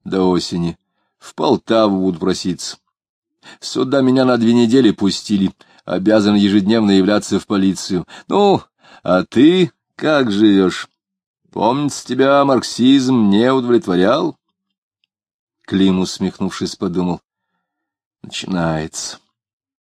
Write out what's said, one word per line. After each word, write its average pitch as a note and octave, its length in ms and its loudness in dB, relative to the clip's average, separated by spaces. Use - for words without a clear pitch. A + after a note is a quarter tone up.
до F#2 260 -2
осени, E2+ 480 -4
в - 180 -20
Полтаву A2 680 0
буду F#2 180 -2
проситься. F2+ 560 -6
Сюда C3 400 -2
меня C3 240 2
на B2 120 2
две A#2 160 0
недели A#2+ 380 4
пустили, G2 640 -2
обязан G#2 500 2
ежедневно G2+ 560 2
являться G2 480 0
в - 80 -16
полицию. F#2+ 580 -4
Ну, G3 340 2
а F#2 200 0
ты D#3+ 480 2
как C#3 360 0
живешь? G2 580 2
Помнится, C3+ 560 -4
тебя C3+ 380 2
марксизм B2+ 840 2
не A2+ 240 2
удовлетворял?» A#2+ 840 0
Клим, F#2+ 340 0
усмехнувшись, F#2 760 -6
подумал: F2+ 460 -4
«Начинается». - 1000 -8